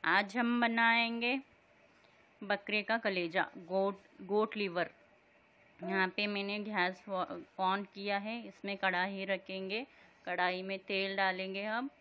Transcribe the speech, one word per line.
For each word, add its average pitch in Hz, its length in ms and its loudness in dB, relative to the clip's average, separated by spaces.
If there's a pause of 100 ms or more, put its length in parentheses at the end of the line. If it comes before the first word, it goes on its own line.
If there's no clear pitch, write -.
आज 190 320 4
हम 240 240 2
बनाएंगे 233 800 2 (1000)
बकरे 202 400 0
का 220 160 2
कलेजा, 180 440 2 (160)
गोट, 190 400 0 (240)
गोट 214 340 2
लिवर। 180 340 0 (920)
यहाँ 190 260 2
पे 208 180 0
मैंने 202 320 -2
गैस 190 500 0
व-, 185 340 -4 (180)
on 190 340 2
किया 202 240 -2
है, 220 280 -6
इसमें 196 300 -6
कढ़ाई 190 480 0
रखेंगे। 190 640 -4 (380)
कढ़ाई 180 380 0
में 190 160 -6
तेल 196 380 -2
डालेंगे 190 480 0
हम। 233 260 -4 (100)